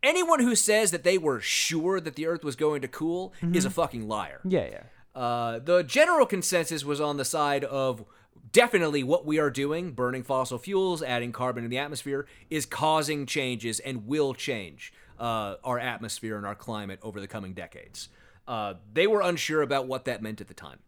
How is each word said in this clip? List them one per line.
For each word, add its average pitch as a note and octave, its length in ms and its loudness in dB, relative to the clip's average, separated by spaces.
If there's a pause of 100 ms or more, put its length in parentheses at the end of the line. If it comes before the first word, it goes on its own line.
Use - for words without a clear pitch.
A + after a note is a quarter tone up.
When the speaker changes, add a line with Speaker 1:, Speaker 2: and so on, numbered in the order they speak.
Speaker 1:
anyone E4 360 4
who A#3+ 140 4
says G#3 380 4
that E3+ 120 -4
they F#3 140 6
were D3 220 2
sure E3 600 0
that D#3 160 -10
the D#3 120 -4
Earth E3 160 -2
was C#3+ 120 -4
going D3+ 280 2
to C3 40 -8
cool F3 460 -4 (180)
is F3+ 140 4
a G3 40 0
Speaker 2:
Mm-hmm. F#3+ 40 -6
Speaker 1:
fucking B2 340 -2
liar. F#2 360 -6
Speaker 2:
Yeah, F3 260 0
yeah. - 500 -16
Speaker 1:
Uh, A#2+ 380 -2
the E3+ 240 4
general D4 460 6
consensus E3+ 580 -2
was D3 160 -2
on D3 160 0
the C3+ 80 -2
side D3 380 2
of C3 420 -2 (460)
definitely E3+ 500 4
what D3 240 2
we D3+ 140 2
are D3 100 2
doing, D3 440 -4
burning B2 280 -2
fossil C3 380 -2
fuels, F#3+ 420 0
adding A#2+ 300 -2
carbon B2 320 -4
in A#2 80 -6
the B2+ 80 -2
atmosphere, C#3+ 480 -4 (240)
is D#3 160 -2
causing D3+ 580 0
changes A#2+ 540 -2
and B2+ 260 -8
will C#3 300 2
change, G2 580 -8 (260)
uh, A2 440 -2
our B2 160 -2
atmosphere A2+ 580 -6
and G2+ 80 -8
our G2+ 100 -6
climate G2+ 460 -8
over G#2 180 -10
the G2 80 -10
coming F#2+ 280 -10
decades. - 540 -14 (380)
Uh, G#2+ 280 -6 (180)
they E3+ 140 6
were G#3 140 4
unsure D#3 420 2
about C3+ 240 0
what C3 180 -4
that A#2 160 -4
meant G#2+ 200 -6
at F#2 60 -12
the F2+ 60 -20
time. C#2+ 240 -16 (100)